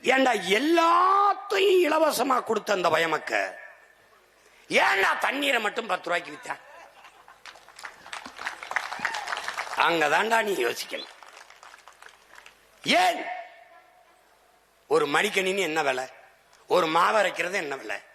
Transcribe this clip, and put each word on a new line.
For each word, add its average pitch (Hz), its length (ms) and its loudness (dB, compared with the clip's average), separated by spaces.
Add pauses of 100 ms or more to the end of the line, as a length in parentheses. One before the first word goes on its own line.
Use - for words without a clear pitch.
ஏன்டா 262 300 4 (280)
எல்லாத்தையும் 370 1300 4
இலவசமா 285 580 2
கொடுத்த 214 280 -2
அந்த 180 160 2
பயமக்க, 151 720 0 (1080)
ஏன்டா 381 500 2
தண்ணீரை 262 420 -2
மட்டும் 220 260 -6
பத்து 185 180 -4
ரூபாய்க்கு 170 280 -4
வித்தான்? - 300 -14 (3250)
அங்கதான்டா 170 680 2
நீ 208 100 -2
யோசிக்கணும். - 640 -6 (1700)
ஏன்? 339 420 2 (1600)
ஒரு 151 200 2
மடிக்கணினி 190 540 0
என்ன 160 220 -2
விலை? 131 220 -2 (640)
ஒரு 165 200 2
மாவு 180 320 2
அரைக்கிறது 175 340 -2
என்ன 151 240 -6
விலை? 107 200 -8 (180)